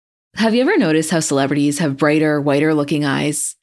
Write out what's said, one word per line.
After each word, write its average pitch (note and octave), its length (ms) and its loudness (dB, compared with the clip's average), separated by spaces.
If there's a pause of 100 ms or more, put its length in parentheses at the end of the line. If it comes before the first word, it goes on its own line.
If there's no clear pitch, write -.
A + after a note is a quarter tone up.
(360)
Have A3 200 0
you A#3+ 60 2
ever F4+ 160 2
noticed D#3+ 340 0
how E3 80 0
celebrities C#3+ 600 0
have C#3+ 180 -2
brighter, D3+ 420 2
whiter C#3+ 340 0
looking D3 300 0
eyes? C#3+ 600 -4